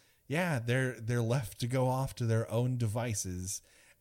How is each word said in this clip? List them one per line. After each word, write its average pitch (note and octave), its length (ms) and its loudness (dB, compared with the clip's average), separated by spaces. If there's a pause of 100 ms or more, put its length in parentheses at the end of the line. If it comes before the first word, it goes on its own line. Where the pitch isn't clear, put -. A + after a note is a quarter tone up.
(280)
yeah, D#3+ 320 0
they're, B2 400 0
they're A#2 220 0
left A#2 380 0
to B2 80 -2
go B2+ 200 2
off C3 280 -2
to A#2+ 100 -2
their A2+ 260 2
own B2 260 2
devices. G2+ 840 -2 (400)